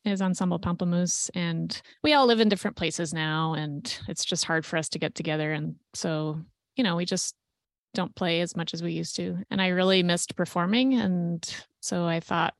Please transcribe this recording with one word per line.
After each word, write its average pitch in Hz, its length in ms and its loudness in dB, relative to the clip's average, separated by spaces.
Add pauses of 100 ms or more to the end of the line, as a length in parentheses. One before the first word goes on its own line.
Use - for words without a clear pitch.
is 196 160 0
Ensemble 180 380 0
Pamplemousse, 175 760 0
and 165 460 -4 (220)
we 302 100 4
all 277 140 8
live 233 140 6
in 214 100 6
different - 260 0
places 165 380 -2
now, 156 400 0
and 151 440 -6 (100)
it's - 160 -6
just - 200 -2
hard 165 220 0
for 170 100 -4
us 156 140 -2
to 165 80 -6
get 156 160 -2
together. 156 380 -2
And 156 240 -4 (180)
so, 156 480 -4 (340)
you 254 80 2
know, 170 120 0
we 175 100 -2
just - 280 -4 (600)
don't 185 200 -2
play 170 280 0
as 175 140 -4
much 170 180 -4
as 170 80 -6
we 170 100 -4
used 165 240 -6
to. 180 220 -4 (120)
And 190 120 0
I 185 60 4
really 185 340 6
missed 175 340 0
performing. 202 580 2
And 175 480 0 (380)
so 175 260 -2
I 165 140 0
thought, 170 400 0